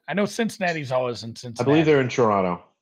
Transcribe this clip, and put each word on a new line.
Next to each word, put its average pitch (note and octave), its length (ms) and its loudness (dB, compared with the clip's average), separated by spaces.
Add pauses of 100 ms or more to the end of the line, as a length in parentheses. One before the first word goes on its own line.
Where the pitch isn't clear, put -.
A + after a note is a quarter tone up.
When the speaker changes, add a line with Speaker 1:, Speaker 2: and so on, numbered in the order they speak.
Speaker 1:
I E3 60 -8
know G3+ 120 0
Cincinnati's F3 680 -4
always B2 320 -2
in A2+ 80 -10
Speaker 2:
I - 40 -16
Speaker 1:
Cincinnati. A#2+ 360 -8
Speaker 2:
believe D#3 140 4
they're D3 160 6
in B2+ 80 -2
Toronto. G2 540 2 (180)